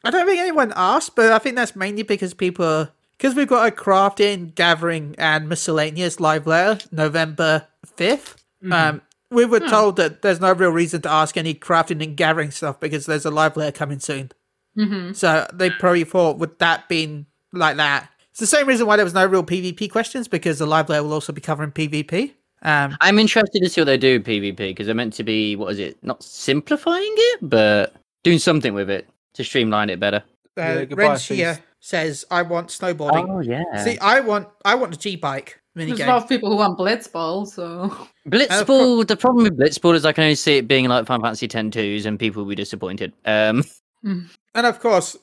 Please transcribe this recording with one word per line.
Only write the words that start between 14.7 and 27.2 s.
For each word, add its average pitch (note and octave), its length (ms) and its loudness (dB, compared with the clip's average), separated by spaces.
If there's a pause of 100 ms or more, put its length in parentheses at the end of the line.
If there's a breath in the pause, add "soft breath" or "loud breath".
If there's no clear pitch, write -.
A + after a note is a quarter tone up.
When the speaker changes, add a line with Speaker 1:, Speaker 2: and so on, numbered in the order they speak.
Speaker 3:
Mm-hmm. G3 360 -4
Speaker 1:
So D#3+ 400 0
they F3+ 160 0
probably F3 340 2
thought, D#3+ 340 0
with E3 220 -6
that E3+ 300 0
being D3+ 380 -6 (260)
like D#3 240 0
that, C#3+ 320 0 (220)
it's - 80 -14
the A3 80 -4
same D4 180 2
reason A#3+ 220 2
why G#3 80 4
there G#3 100 4
was E3+ 80 -4
no F#3+ 120 4
real F#3 180 2
P F3 160 -4
V F3+ 140 -6
P G3+ 160 -8
questions, A3+ 400 -4
because D#3+ 300 -2
the D#3 60 -2
live D#3 220 2
layer D3+ 160 0
will D3+ 100 -6
also D#3 200 -6
be D3 80 -14
covering D3+ 300 -4
P D#3 160 -4
V D3+ 160 -4
P. G#3 300 -4 (300)
Um, D3 380 0
Speaker 4:
I'm G3 180 6
interested G#3+ 420 2
to F3+ 80 2
see E3+ 120 0
what D3+ 40 4
they C3+ 120 4
do C3 160 6
with G#2+ 120 0
P G#2+ 140 -2
V G2 140 -4
P, F#2+ 200 -6
'cause G2+ 120 -8
they're A2+ 100 -2
meant A#2 200 -4
to A2+ 80 -8
be, G#2+ 340 -2
what G2+ 160 -6
is G2+ 60 -8
it, E2 220 -8
not - 220 -10
simplifying E4+ 880 -4
it, A4+ 280 2